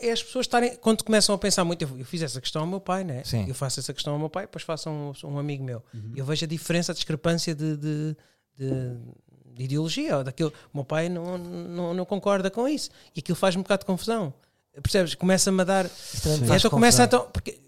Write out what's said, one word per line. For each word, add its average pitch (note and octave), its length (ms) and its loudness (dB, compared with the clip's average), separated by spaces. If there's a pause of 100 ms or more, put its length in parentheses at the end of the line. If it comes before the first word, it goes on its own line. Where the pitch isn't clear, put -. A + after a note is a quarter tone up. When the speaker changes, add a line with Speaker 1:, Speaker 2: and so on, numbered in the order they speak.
Speaker 1:
é A#3 60 0
as A#3 100 -2
pessoas - 240 -4
estarem, A#3+ 300 2
quando A3 300 2
começam G#3 280 4
a G3 40 2
pensar G3 260 2
muito, E3+ 200 -2
eu, C3+ 160 -6
eu C3 60 -10
fiz E3 160 -6
essa B2+ 200 -6
questão - 220 -4
ao E3 40 -2
meu F#3 140 -6
pai, F#3 240 -2
né? C3+ 180 -6
Speaker 2:
Sim. A2 240 0
Speaker 1:
Eu C3 80 -6
faço C3+ 240 -4
essa C3+ 140 -6
questão - 180 -4
ao D3 80 -2
meu D#3 100 -2
pai, F#3 140 -6
depois E3+ 220 -12
faço D#3+ 240 -6
a - 20 -4
um, D3 220 -6 (100)
um C#3+ 160 -6
amigo C#3+ 240 -4
meu. A#2+ 180 -6 (120)
Speaker 3:
Uhum. A2+ 240 -12
Speaker 1:
Eu C3+ 80 -4
vejo D#3 180 0
a E3 60 -2
diferença, E3+ 420 0
a E3 40 -6
discrepância E3 600 0
de, D3+ 220 -2
de, D3+ 380 -4 (420)
de, C3 400 -4 (560)
de A#2+ 100 -8
ideologia, D#3+ 540 -2
ou C3+ 60 -2
daquele, D#3 260 -2
o - 280 -14
meu C#3 60 -2
pai D#3 240 -2
não, F3 300 -6
não, F3 560 -6
não F#3 120 -2
concorda G3 460 0
com A#3+ 160 0
isso, D4 220 -2 (260)
e D#3 60 -6
aquilo E3+ 160 -2
faz-me F#3+ 240 2
um - 20 -2
bocado G3 180 2
de - 40 -18
confusão. F#3+ 480 -2 (500)
Percebes? F3+ 320 2
Começa-me F#3 460 4
a - 20 4
dar, F#3+ 220 2
Speaker 2:
Isso - 380 -10
também D3+ 160 4
me C3 40 2
Speaker 3:
Sim. A#2 60 2
Speaker 2:
faz F#3+ 120 8
Speaker 1:
então A3+ 100 6
começa, A#3+ 360 8
Speaker 2:
confusão. B3 140 6
Speaker 1:
então, - 100 -10
porque - 360 -6